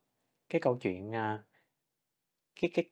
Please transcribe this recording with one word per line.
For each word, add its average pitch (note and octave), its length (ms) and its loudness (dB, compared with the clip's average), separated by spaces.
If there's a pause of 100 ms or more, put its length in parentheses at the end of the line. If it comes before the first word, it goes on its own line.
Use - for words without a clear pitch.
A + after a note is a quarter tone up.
(500)
cái E3 120 2
câu B2 160 2
chuyện, G2+ 380 -4
à, G#2+ 280 -2 (1200)
cái, F3 120 2
cái, E3+ 180 2